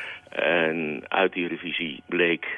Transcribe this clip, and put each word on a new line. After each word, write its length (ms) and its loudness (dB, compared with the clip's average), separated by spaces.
En 800 0
uit 240 4
die 160 -2
revisie 580 -6
bleek 400 2